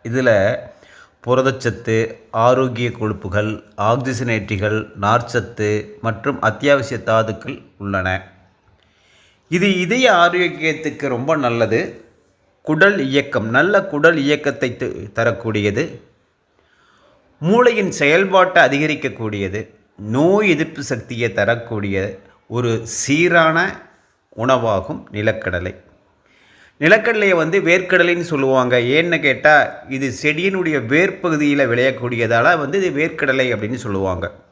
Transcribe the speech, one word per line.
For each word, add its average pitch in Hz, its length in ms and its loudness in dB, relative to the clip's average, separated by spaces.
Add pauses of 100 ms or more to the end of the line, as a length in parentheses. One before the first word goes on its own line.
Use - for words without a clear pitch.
இதுல 117 480 2 (720)
புரதச்சத்து, 120 880 0 (140)
ஆரோக்கிய 120 580 0
கொழுப்புகள், 104 760 -4 (120)
ஆக்சிஜனேற்றிகள், 110 1120 -2 (120)
நார்ச்சத்து 107 840 -2 (140)
மற்றும் 113 400 -4
அத்தியாவசிய 135 680 0
தாதுக்கள் 110 560 -2 (160)
உள்ளன. 95 560 -4 (1120)
இது 180 320 0
இதய 233 320 2
ஆரோக்கியத்துக்கு 160 960 0
ரொம்ப 131 280 -2
நல்லது. 120 680 -2 (580)
குடல் 190 360 2
இயக்கம், 135 500 -2
நல்ல 175 340 2
குடல் 160 340 2
இயக்கத்தை 139 600 -2
த-, 104 360 -8
தரக்கூடியது. 110 880 -2 (1400)
மூளையின் 214 520 2
செயல்பாட்டை 180 720 4
அதிகரிக்கக்கூடியது. 120 1040 -2 (280)
நோய் 156 520 2
எதிர்ப்பு 160 340 -2
சக்தியை 117 500 -4
தரக்கூடிய 101 840 -2 (300)
ஒரு 113 380 -2
சீரான 165 960 0 (480)
உணவாகும் 117 840 -2
நிலக்கடலை. 98 600 -4 (1080)
நிலக்கடலையை 208 560 2
வந்து 165 240 0
வேர்க்கடலைன்னு 175 600 2
சொல்லுவாங்க. 131 580 2
ஏன்னு 156 400 2
கேட்டா, 143 540 4 (160)
இது 131 340 -4
செடியினுடைய 160 640 0
வேர்ப்பகுதியில 151 800 2
விளையக்கூடியதால 120 920 2
வந்து 151 240 -2
இது 180 80 0
வேர்க்கடலை 139 640 -2
அப்படின்னு 110 200 -4
சொல்லுவாங்க. 95 560 -4 (220)